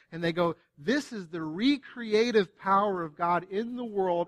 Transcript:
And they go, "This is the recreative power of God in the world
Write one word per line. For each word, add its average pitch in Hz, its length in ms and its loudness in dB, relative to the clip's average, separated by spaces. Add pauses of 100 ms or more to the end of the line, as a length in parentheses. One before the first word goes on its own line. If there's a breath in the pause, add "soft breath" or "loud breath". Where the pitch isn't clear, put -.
(120)
And 165 100 -8
they 170 120 0
go, 170 240 0 (200 soft breath)
"This 240 360 -2
is 185 160 -10
the 165 120 -8
recreative 220 1160 0
power 196 460 2
of 156 120 -8
God 175 300 0
in 226 320 -6
the 247 80 -6
world 185 420 0